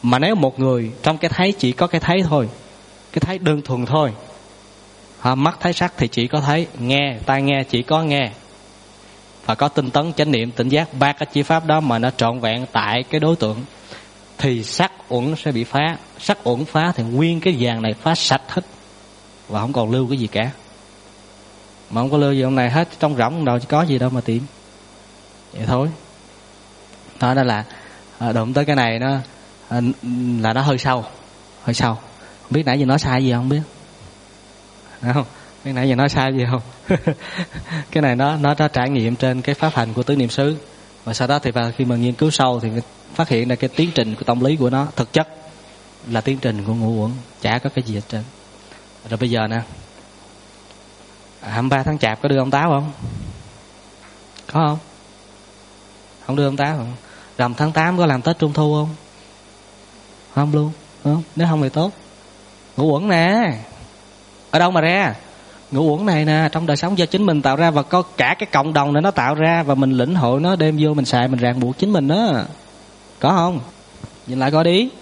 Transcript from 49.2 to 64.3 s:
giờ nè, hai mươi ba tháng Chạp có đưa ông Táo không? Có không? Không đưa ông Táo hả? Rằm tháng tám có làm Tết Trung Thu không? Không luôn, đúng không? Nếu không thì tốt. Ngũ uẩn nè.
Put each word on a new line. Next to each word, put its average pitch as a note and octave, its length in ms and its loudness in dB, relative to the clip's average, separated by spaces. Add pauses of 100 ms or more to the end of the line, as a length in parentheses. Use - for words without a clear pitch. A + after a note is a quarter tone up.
giờ A2 160 0
nè, A2+ 140 -2 (1800)
hai G#2+ 200 -4
mươi C3 60 -2
ba C3+ 140 0
tháng D3+ 160 -4
Chạp A2 240 -2
có C#3+ 60 0
đưa C#3 100 2
ông C3 120 0
Táo D3 200 2
không? D3 220 0 (1600)
Có D3+ 160 2
không? D3+ 100 -2 (1500)
Không C3+ 100 -2
đưa C#3+ 80 4
ông C#3 120 0
Táo C#3+ 200 0
hả? B2 80 -4 (540)
Rằm A#2+ 160 0
tháng D3+ 180 0
tám E3 260 2
có F3 80 4
làm C3 160 2
Tết E3 160 0
Trung D3 140 2
Thu D3+ 220 2
không? D3+ 200 -2 (1400)
Không D3 200 2
luôn, D3+ 180 0 (320)
đúng D3 100 2
không? E3 80 -2 (140)
Nếu E3+ 140 2
không D3+ 120 2
thì C3+ 60 0
tốt. E3 220 -2 (880)
Ngũ D3 180 2
uẩn F3+ 140 -2
nè. F#3 440 2 (1000)